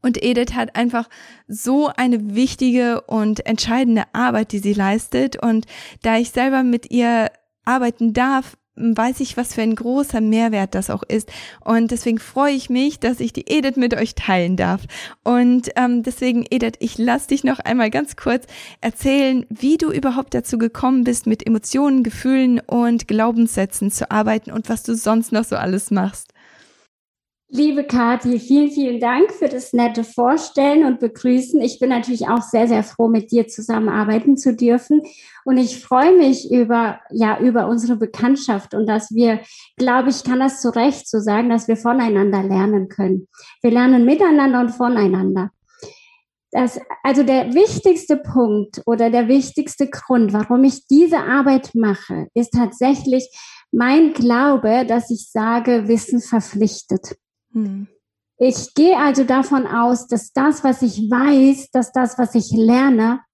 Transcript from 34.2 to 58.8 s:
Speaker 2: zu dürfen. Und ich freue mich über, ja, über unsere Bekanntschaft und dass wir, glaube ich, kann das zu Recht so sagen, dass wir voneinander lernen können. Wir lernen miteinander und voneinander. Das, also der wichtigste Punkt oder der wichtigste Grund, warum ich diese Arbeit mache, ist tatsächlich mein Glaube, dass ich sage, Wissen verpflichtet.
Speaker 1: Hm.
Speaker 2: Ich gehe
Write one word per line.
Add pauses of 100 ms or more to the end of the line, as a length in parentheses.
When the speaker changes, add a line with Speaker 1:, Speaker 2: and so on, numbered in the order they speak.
Speaker 2:
zu
dürfen. (420)
Und
ich
freue
mich
über,
ja,
über
unsere
Bekanntschaft
und
dass
wir, (340)
glaube
ich,
kann
das
zu
Recht
so
sagen,
dass
wir
voneinander
lernen
können. (340)
Wir
lernen
miteinander
und
voneinander. (1040)
Das, (240)
also
der
wichtigste
Punkt
oder
der
wichtigste
Grund,
warum
ich
diese
Arbeit
mache,
ist
tatsächlich (440)
mein
Glaube,
dass
ich
sage,
Wissen
verpflichtet. (360)
Speaker 1:
Hm. (500)
Speaker 2:
Ich
gehe